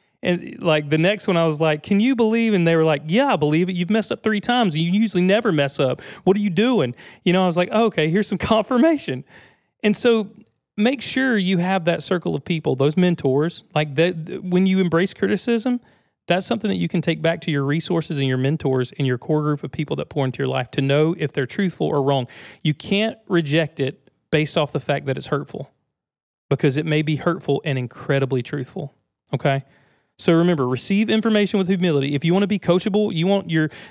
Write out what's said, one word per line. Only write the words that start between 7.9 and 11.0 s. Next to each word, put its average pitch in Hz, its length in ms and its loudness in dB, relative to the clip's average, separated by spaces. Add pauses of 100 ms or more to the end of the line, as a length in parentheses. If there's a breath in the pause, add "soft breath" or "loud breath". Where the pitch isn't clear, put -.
here's 196 180 2
some 190 100 -2
<laughs> - 160 0
confirmation." 247 680 2 (580 soft breath)
And 208 140 2
so 226 320 2 (480)
make 233 260 0